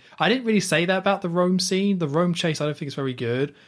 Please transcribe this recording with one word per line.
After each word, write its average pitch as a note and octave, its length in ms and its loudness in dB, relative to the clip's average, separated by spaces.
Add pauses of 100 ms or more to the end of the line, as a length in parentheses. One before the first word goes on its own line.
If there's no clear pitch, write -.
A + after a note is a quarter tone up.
(200)
I E3 100 4
didn't B3 160 0
really G#3+ 140 4
say E3 260 0
that F#3 140 2
about F#3+ 240 0
the F3+ 60 -4
Rome F3+ 300 2
scene. F#3+ 380 0
The E3 100 -2
Rome E3+ 280 2
chase, E3 260 -2
I D3 40 -2
don't D3 120 -4
think D3+ 100 -8
it's C3+ 80 -10
very C3+ 200 -4
good. B2+ 400 -2 (120)